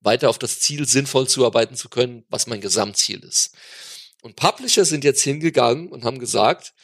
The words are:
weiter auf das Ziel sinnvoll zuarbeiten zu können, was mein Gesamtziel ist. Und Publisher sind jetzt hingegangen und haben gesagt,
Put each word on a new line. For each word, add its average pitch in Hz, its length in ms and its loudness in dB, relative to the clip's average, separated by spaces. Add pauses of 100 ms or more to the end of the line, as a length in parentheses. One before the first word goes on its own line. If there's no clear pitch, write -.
weiter 123 280 2
auf 117 100 -2
das - 200 -6
Ziel 143 280 -2
sinnvoll 135 400 2
zuarbeiten 117 480 2
zu - 140 -10
können, 123 380 -2
was - 200 -4
mein 113 140 -8
Gesamtziel 101 640 -2
ist. - 320 -2 (640)
Und 113 140 -20
Publisher 214 500 2
sind 151 180 -2
jetzt 139 180 4
hingegangen 143 680 0
und 120 140 -14
haben 123 160 -4
gesagt, 120 540 0 (100)